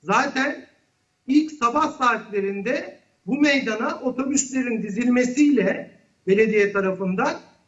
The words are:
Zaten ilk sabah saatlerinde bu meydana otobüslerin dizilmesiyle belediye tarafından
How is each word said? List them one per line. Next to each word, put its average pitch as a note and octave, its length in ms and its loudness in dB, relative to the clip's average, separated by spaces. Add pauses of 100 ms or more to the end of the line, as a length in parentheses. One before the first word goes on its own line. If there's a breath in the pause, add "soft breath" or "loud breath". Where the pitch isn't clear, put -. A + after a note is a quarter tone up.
Zaten C4 640 -2 (600)
ilk D4+ 260 4
sabah C#4+ 460 0
saatlerinde G3+ 1000 -2 (300)
bu C#4 120 -2
meydana C#4+ 600 0
otobüslerin B3+ 800 -2
dizilmesiyle B3 1080 2 (360)
belediye G3+ 460 4
tarafından F#3+ 680 -2 (280)